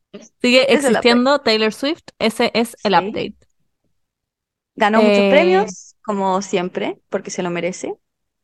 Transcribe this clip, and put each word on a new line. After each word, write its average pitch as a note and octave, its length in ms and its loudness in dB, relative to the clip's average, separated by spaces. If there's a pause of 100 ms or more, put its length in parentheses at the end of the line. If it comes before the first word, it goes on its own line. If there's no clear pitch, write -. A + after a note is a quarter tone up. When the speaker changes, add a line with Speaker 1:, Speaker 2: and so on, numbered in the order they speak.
(420)
Speaker 1:
Sigue B3 220 4
Speaker 2:
Ese - 100 2
es C#4 120 0
el B3+ 60 2
update. G3+ 60 2
Speaker 1:
existiendo B3 420 2
Taylor A3 340 0
Swift, D4 280 -6 (180)
ese A3+ 340 -2
es A#3 300 -4
el G3+ 100 0
Speaker 2:
Sí. E3+ 140 4
Speaker 1:
update. - 280 -10 (1400)
Speaker 2:
Ganó G#3+ 260 2
muchos G#3 180 4
Speaker 1:
Eh, G3 120 2
Speaker 2:
premios, C#4+ 720 2
como F#3+ 380 -2
siempre, G3 580 -6 (100)
porque G3 220 -8
se F#3+ 120 -8
lo F3+ 60 -4
merece. F3 460 -8 (480)